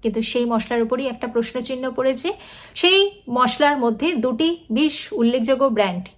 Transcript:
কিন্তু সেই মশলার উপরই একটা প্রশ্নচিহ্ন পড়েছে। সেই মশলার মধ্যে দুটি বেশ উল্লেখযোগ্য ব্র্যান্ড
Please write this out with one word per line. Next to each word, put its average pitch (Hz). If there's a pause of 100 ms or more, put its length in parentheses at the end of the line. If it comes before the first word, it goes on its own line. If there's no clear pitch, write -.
কিন্তু 220 (100)
সেই 240
মশলার 233
উপরই 254
একটা 233
প্রশ্নচিহ্ন 247 (120)
পড়েছে। 262 (520)
সেই 370 (360)
মশলার 269
মধ্যে 233 (160)
দুটি 254 (280)
বেশ 294 (240)
উল্লেখযোগ্য 247 (120)
ব্র্যান্ড 185 (140)